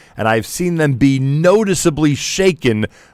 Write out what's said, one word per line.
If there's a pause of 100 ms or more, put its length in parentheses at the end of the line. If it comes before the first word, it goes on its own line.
(160)
And
I've
seen
them
be
noticeably
shaken (280)